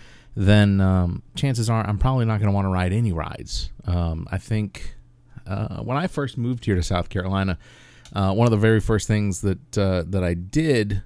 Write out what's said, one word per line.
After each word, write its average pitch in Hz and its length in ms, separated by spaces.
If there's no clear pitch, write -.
then, 101 460
um, 92 420
chances 120 340
are 110 180
I'm 104 100
probably 131 280
not 110 140
gonna 104 120
wanna 98 180
ride 90 240
any 113 180
rides. - 600
Um, 85 460
I 95 60
think, - 580
uh, 104 340
when 120 160
I 175 100
first 139 300
moved 120 280
here 104 100
to 87 80
South 87 260
Carolina, 95 480
uh, 98 200
one 113 120
of 120 60
the 110 60
very 110 240
first 107 260
things 104 340
that, - 360
uh, 95 300
that 92 160
I 87 100
did 104 720